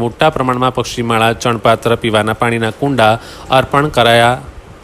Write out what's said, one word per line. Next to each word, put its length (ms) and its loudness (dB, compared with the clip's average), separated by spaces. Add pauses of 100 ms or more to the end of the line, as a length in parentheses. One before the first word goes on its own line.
મોટા 280 0
પ્રમાણમાં 460 -2
પક્ષીમાળા, 580 -2
ચણપાત્ર, 640 0
પીવાના 460 -2
પાણીના 380 -2
કુંડા 320 2 (380)
અર્પણ 460 2
કરાયા 440 4 (440)